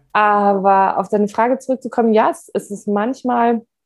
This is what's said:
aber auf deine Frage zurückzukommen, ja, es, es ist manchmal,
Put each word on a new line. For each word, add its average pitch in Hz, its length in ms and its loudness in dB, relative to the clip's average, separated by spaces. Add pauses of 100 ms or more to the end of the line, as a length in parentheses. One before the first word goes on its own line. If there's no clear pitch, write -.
(120)
aber 202 840 2
auf 196 100 -4
deine 208 200 0
Frage 240 300 -2
zurückzukommen, 240 540 -2
ja, 233 180 2
es, - 220 -10
es 202 200 -8
ist 202 160 -10
manchmal, 233 760 -2 (240)